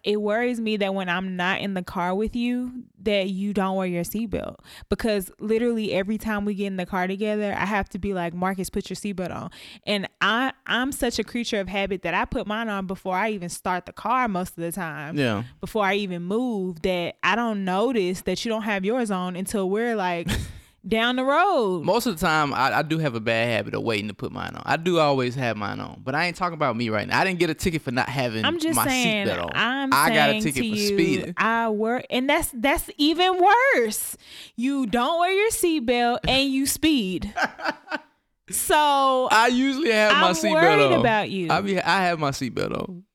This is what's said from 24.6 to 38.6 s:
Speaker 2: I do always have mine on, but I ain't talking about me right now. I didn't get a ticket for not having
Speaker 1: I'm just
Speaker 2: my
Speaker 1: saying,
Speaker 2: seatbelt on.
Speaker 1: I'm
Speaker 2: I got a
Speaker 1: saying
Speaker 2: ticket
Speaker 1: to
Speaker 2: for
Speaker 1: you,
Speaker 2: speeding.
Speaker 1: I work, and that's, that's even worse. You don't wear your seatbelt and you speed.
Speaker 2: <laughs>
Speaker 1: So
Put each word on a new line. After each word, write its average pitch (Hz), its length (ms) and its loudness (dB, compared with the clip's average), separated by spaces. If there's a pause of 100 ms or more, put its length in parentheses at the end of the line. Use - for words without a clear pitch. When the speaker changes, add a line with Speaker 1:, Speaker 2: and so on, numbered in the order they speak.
Speaker 2:
I 143 140 0
do 170 220 0
always 131 340 2
have 120 220 -2
mine 101 240 -6
on, 92 220 -12
but 131 120 -4
I 160 120 0
ain't 175 100 -6
talking 175 180 -2
about 143 220 0
me 120 120 -2
right 104 180 0
now. 113 140 0
I 170 40 4
didn't 180 160 0
get 170 100 2
a 156 40 -2
ticket 160 280 -2
for - 80 -6
not 123 180 -2
having 127 360 -2
Speaker 1:
I'm 320 140 0
just 320 180 0
Speaker 2:
my - 100 2
Speaker 1:
saying, 240 400 0
Speaker 2:
seatbelt 180 200 -2
on. 165 80 -8
Speaker 1:
I'm 262 380 0
Speaker 2:
I 147 220 6
got - 160 4
a - 40 2
Speaker 1:
saying 214 100 -2
Speaker 2:
ticket 247 180 -2
Speaker 1:
to 226 80 -2
Speaker 2:
for 214 60 -2
Speaker 1:
you, 208 100 0
Speaker 2:
speeding. 190 500 0
Speaker 1:
I 226 320 0
work, 220 400 -2
and 254 220 0
that's, 311 240 2
that's 269 420 0
even 339 420 4
worse. 381 760 4 (400)
You 269 300 0
don't 247 320 0
wear 349 140 2
your 415 180 2
seatbelt 247 760 2
and 269 220 4
you 269 160 0
speed. 208 760 0
Speaker 2:
<laughs> - 60 0 (1080)
Speaker 1:
So 277 800 4